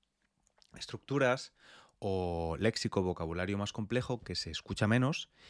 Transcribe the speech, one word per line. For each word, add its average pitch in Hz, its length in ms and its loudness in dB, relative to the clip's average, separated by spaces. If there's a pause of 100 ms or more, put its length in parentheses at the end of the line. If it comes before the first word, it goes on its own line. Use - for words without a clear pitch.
(760)
estructuras 135 760 0 (440)
o 87 600 0
léxico, 104 420 2
vocabulario 90 560 -2
más 101 160 -4
complejo 117 480 -2
que - 140 -8
se - 160 -6
escucha - 360 -2
menos 127 420 2 (200)